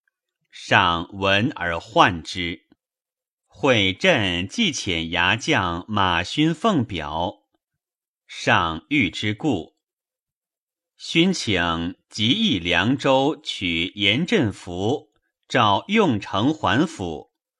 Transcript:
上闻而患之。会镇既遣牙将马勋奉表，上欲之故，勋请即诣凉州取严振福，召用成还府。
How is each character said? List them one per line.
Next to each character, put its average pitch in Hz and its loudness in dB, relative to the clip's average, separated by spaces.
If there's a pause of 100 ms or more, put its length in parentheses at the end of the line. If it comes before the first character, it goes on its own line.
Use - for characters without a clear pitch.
(500)
上 87 2
闻 98 0
而 85 -4
患 113 2
之。 87 -8 (800)
会 107 2
镇 98 0
既 214 -2
遣 82 -4
牙 87 2
将 95 -2
马 92 0
勋 156 0
奉 175 0
表， 82 -6 (800)
上 87 0
欲 147 0
之 107 -4
故， 107 -4 (1200)
勋 175 2
请 87 -2 (120)
即 107 -2
诣 190 0
凉 87 2
州 135 2
取 85 -4 (100)
严 104 2
振 160 2
福， 95 -6 (360)
召 107 2
用 190 2
成 110 0
还 110 0
府。 85 -8 (280)